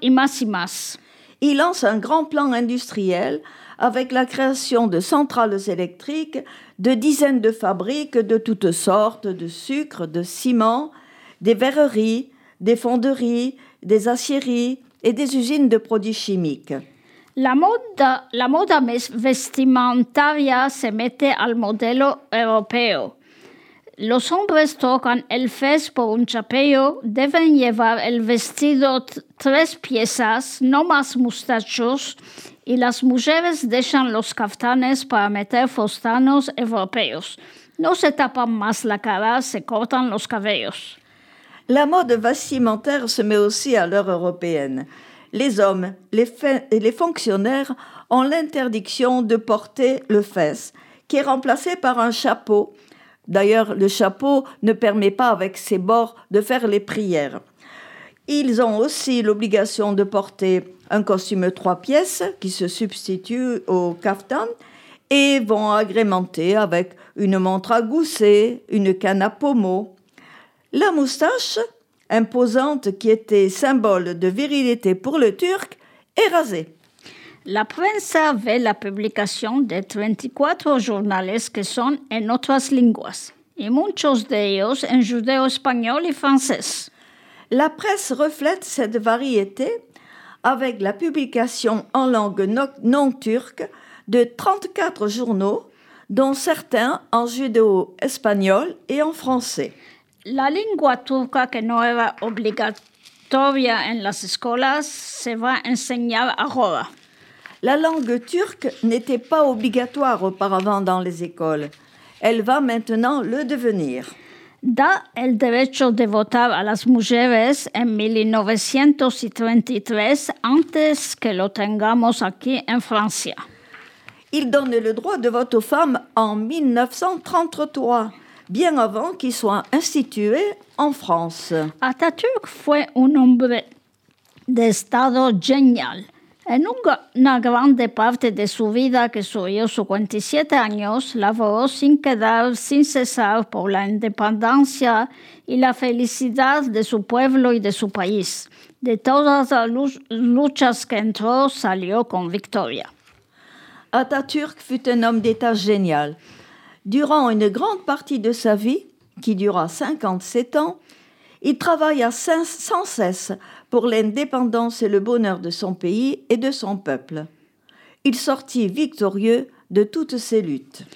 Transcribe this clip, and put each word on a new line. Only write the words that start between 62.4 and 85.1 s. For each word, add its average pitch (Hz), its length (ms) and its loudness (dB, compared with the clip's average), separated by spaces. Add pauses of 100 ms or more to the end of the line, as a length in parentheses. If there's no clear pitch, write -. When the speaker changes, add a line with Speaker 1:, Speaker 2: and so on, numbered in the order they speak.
Speaker 2:
qui 190 80 -8
se 185 200 -4
substitue 220 1000 -6
au 180 260 0
kaftan 202 540 -4 (640)
et 277 300 4
vont 214 320 0
agrémenter 196 840 0
avec 180 400 0 (200)
une 190 220 2
montre 185 340 0
à 233 100 4
gousset, 226 880 2
une 190 240 2
canne 190 260 0
à 202 80 2
pommeau. 214 680 -2 (800)
La 370 200 2
moustache, 311 680 0 (500)
imposante 240 880 0
qui 220 140 0
était 208 400 2
symbole 196 680 0
de 185 100 0
virilité 240 640 0
pour 269 240 -4
le 214 180 2
Turc, 370 420 -4 (380)
est 427 120 4
rasée. 226 460 -2 (680)
Speaker 1:
La 403 200 -2
prensa 339 680 0
ve 226 240 0
la 226 160 0
publicación 214 920 -4
de 185 140 -4
treinta 208 460 -6
y 240 40 -10
cuatro 294 480 0
jornales 202 720 -2
que 208 140 -8
son 254 360 -2 (120)
en 220 200 -4
otras 262 400 0
lenguas, - 600 0 (240)
y 226 140 -6
muchos 277 580 0
de 208 200 0
ellos 202 360 -2
en 254 180 2
judeo, 247 440 0